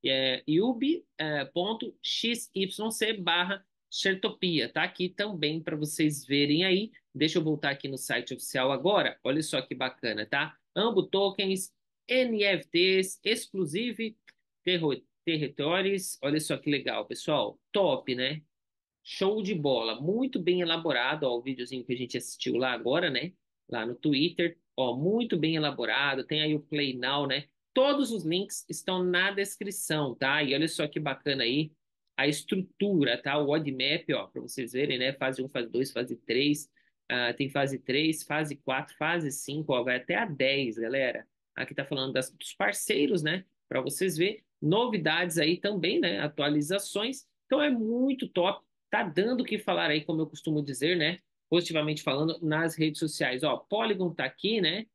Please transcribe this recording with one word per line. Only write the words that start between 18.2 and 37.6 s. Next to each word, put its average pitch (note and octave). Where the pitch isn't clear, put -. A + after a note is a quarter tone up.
Show G#3
de G3
bola, A#2+
muito G#3
bem F3+
elaborado, D#3
ó, A#2+
o -
videozinho B2+
que B2+
a -
gente B2
assistiu -
lá B2+
agora, C#3+
né? C#3
Lá A2+
no A#2+
Twitter, E3
ó, B2
muito G3+
bem D#3+
elaborado, C3
tem D3+
aí D#3
o D3+
Play C#3+
Now, C#3
né? C#3
Todos C#4
os G3
links F3+
estão F#3
na F3+
descrição, G3
tá? C#3+
E C#3
olha D#3
só D#3
que D#3+
bacana C3+
aí D3
a C#3
estrutura, E3+
tá? C#3+
O D3
roadmap, C#3+
ó, G2+
pra B2+
vocês B2
verem, C3+
né? C3
Fase C3
um, C3+
fase A#2+
dois, B2+
fase B2
três, D3
ah, B2
tem C3+
fase C3+